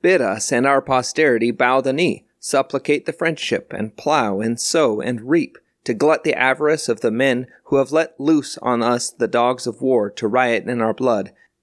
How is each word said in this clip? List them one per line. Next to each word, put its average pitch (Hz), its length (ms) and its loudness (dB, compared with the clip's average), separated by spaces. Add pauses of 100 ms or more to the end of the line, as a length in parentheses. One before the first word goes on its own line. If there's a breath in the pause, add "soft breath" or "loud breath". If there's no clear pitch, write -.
Bid 180 180 4
us 107 320 -2
and 127 140 2
our 139 160 4
posterity 123 680 2
bow 127 300 2
the 131 120 -2
knee, 160 320 -2 (140)
supplicate - 680 -2
the 160 60 -6
friendship, - 600 -4
and 107 240 -8
plow, 120 420 0
and 113 200 -2
sow, 127 420 0
and 120 280 -6
reap, 160 280 0 (260)
to 120 120 -2
glut 147 280 2
the 160 120 0
avarice 147 520 0
of 113 140 -2
the 120 80 0
men 127 380 0 (180 soft breath)
who 143 120 0
have 135 140 0
let 160 280 0
loose 147 400 0
on 120 240 0
us 120 260 0
the 117 180 -2
dogs 120 380 0
of 117 160 -8
war 123 300 0
to - 160 -6
riot 117 400 0
in 120 120 -4
our 110 140 0
blood, 110 380 -2 (320 soft breath)